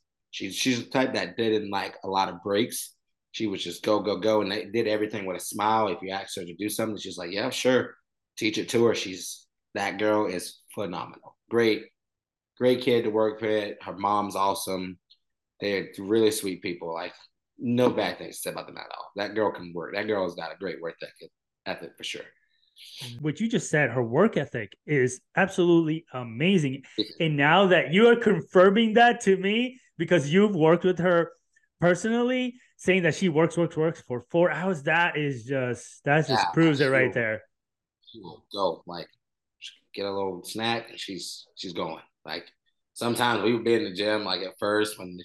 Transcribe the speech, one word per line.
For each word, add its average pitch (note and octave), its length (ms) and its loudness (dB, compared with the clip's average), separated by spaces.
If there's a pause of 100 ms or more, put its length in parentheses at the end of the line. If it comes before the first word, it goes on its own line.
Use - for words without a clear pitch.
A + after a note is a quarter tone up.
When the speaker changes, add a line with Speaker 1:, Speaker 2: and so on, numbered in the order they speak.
(300)
Speaker 1:
she, - 220 -10
she's B2 320 -2
the - 80 -16
type C3 240 0
that F2+ 220 -4
didn't G#2+ 340 0
like F#2+ 320 -6
a G2 40 -10
lot F#2+ 220 0
of F2 140 -12
breaks. G2+ 500 -2 (380)
She A2 160 -6
would F#2+ 120 -6
just - 240 -10
go, G#2 180 2
go, G2 160 -2
go, G#2+ 240 2
and G2 100 -4
they G#2 140 -6
did G#2 220 -2
everything G#2+ 380 -2
with F2+ 120 -6
a - 20 -12
smile. G#2+ 480 0
If F2+ 160 -6
you F#2+ 80 -8
asked F#2+ 240 -8
her F#2+ 100 -8
to E2+ 100 -14
do G2+ 140 -6
something, A2 280 -4
she's F#2 200 -12
like, F2 140 -10
"Yeah, G#2+ 200 -4
sure." B2 440 0 (420)
Teach A2 200 -2
it F2+ 120 -6
to A#2 160 4
her. G#2+ 100 4
She's, - 500 -10 (300)
that G2 240 -4
girl G#2+ 260 2
is F2+ 340 -8 (140)
phenomenal. - 640 -10 (120)
Great, A2+ 340 2 (760)
great B2 240 2
kid A#2+ 220 2
to A2 80 -2
work G#2+ 300 0
with. G#2+ 400 -2
Her F2+ 140 -12
mom's G2+ 400 0
awesome. F#2+ 640 -2 (640)
They're F#2+ 280 -4 (100)
really G#2+ 320 4
sweet F#2 320 -6
people. E2+ 280 -8
Like, F2 220 -10 (460)
no B2 320 2
bad F#2+ 260 -2
things - 200 -14
to - 40 -12
say - 100 -8
about E2 140 -12
them - 120 -18
at - 100 -14 (100)
all. - 180 -16
That G2+ 200 -6
girl G#2+ 160 0
can F2 240 -14
work. D#2+ 180 -8
That G#2 140 -4
girl's F#2+ 280 -2
got E2 160 -10
a - 60 -16
great E2 240 -10
work E2 200 -10
ethic, - 300 -16 (360)
ethic F2 300 -10
for F#2 60 -14
sure. - 220 -10 (920)
Speaker 2:
What D3 200 -4
you A3+ 80 -2
just B3+ 220 -2
said, D3 220 2
her B2 120 0
work D#3 340 2
ethic B2 380 -6 (120)
is B2+ 340 0 (140)
absolutely E3+ 800 2
amazing. C3+ 720 0 (140)
Speaker 1:
Yeah. - 80 -4 (140)
Speaker 2:
And D#3 180 0
now E3 300 6
that D#3 260 4
you G#3+ 140 8
are A#3 80 8
confirming G3+ 800 6
that A#3+ 280 6
to F#3+ 160 4
me, A3+ 420 -2 (180)
because D#3+ 340 2
you've G3+ 240 6
worked E3 300 6
with F3+ 140 2
her E3+ 320 2 (500)
personally, A#3+ 720 0 (220)
saying F#3 260 2
that D#3 120 2
she F#3+ 120 0
works, D#3+ 300 2
works, E3+ 180 0
works D#3+ 320 -2
for A#2+ 240 -6
four E3+ 180 4
hours, D#3+ 340 -4
that D#3+ 340 2
is C#3 260 -4
just, B2 600 -6
that C#3+ 220 4
just - 20 -8
Speaker 1:
Yeah, F#2+ 240 2
Speaker 2:
proves D#3+ 260 4
it C#3+ 60 4
Speaker 1:
she C3 40 2
Speaker 2:
right C3 180 4
Speaker 1:
will, B2 60 -4
Speaker 2:
there. A2 280 -2 (640)
Speaker 1:
she A2 160 -20
will E2+ 320 -18
go, F#2 320 -2
like, F2 220 -12 (840)
get G2 120 -6
a G2+ 60 -4
little F#2+ 340 -4
snack, A2+ 440 -4
and - 100 -18
she's, - 560 -12
she's - 180 -12
going. - 280 -8 (240)
Like, D#2+ 200 -10 (480)
sometimes A#2 500 0
we A#2 100 4
would A2 120 -2
be A#2 80 4
in G#2+ 100 2
the G2 100 -6
gym, G#2 300 -2
like, F#2 180 -4
at F#2 160 -10
first, G#2+ 400 0
when F2+ 280 -14